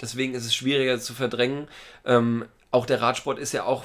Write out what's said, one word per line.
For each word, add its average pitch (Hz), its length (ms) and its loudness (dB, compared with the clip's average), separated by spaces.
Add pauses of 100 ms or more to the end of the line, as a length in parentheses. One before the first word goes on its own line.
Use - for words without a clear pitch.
Deswegen 127 320 -4
ist 120 140 -8
es 113 80 -2
schwieriger 131 440 2
zu 117 140 -10
verdrängen. 127 540 0 (380)
Ähm, 117 400 4 (260)
auch 120 160 2
der 123 160 2
Radsport 127 340 0
ist 139 160 -8
ja 104 120 -2
auch 127 200 0